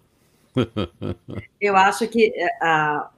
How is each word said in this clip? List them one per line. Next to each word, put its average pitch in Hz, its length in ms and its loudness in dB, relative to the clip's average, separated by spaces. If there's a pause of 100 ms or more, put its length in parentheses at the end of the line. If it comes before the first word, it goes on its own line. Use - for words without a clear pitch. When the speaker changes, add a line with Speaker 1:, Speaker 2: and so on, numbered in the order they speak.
(540)
Speaker 1:
<laughs> - 1080 -6
Speaker 2:
Eu 202 160 2
acho 202 320 2
que, 220 260 2
é, 175 140 -2 (140)
a, 151 560 0